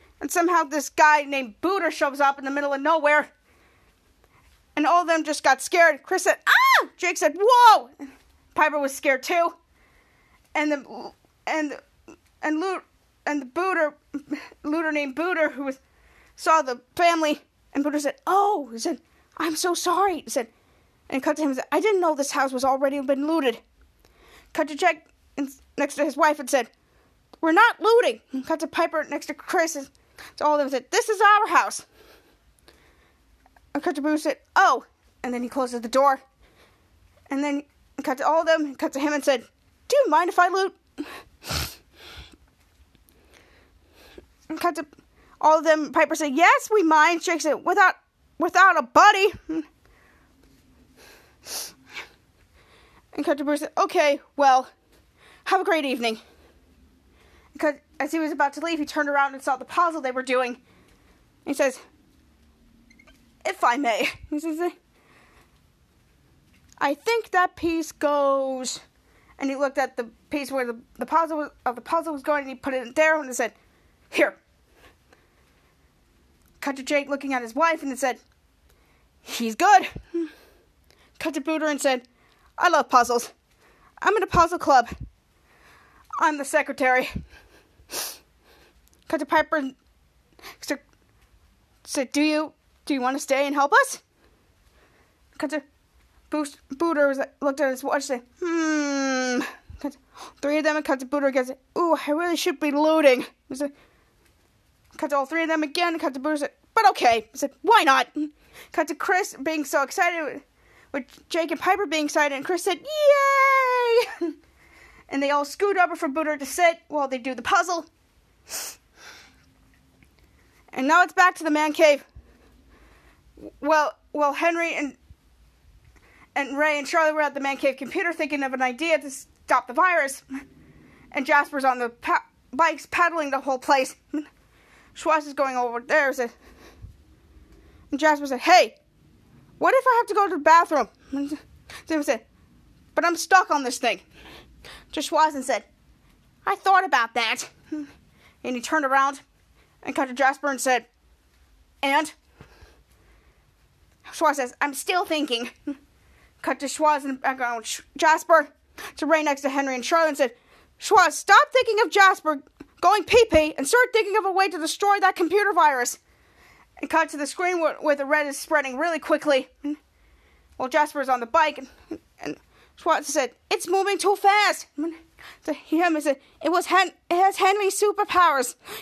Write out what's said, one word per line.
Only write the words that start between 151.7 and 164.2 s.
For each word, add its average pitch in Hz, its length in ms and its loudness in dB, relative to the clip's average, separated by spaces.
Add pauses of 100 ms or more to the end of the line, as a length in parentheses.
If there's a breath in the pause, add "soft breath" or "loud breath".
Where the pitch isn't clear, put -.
"And?" 277 320 0 (2000 soft breath)
Schwartz 294 240 0
says, 247 240 -6
"I'm 285 120 -4
still 370 320 -2
thinking." 247 440 -4 (920 soft breath)
Cut 262 180 -4
to 277 80 -8
Schwartz 302 360 0
in 277 80 -8
the 262 60 -8
background, 240 480 -6
Sh-, - 160 -10 (160)
Jasper, 320 520 4 (480 loud breath)
to 320 80 -4
Ray 311 180 2
next 285 180 -2
to 285 80 -4
Henry 254 260 -4
and 247 80 -8
Charlotte 330 260 2
and 285 80 -6
said, 262 180 0 (420 soft breath)
"Schwartz, 370 400 4
stop 508 340 6
thinking 453 300 2
of 349 80 2
Jasper 381 520 2 (380)
going 381 240 2
pee-pee 349 540 4
and 277 100 -4
start 480 240 4
thinking 415 260 0
of 370 80 -2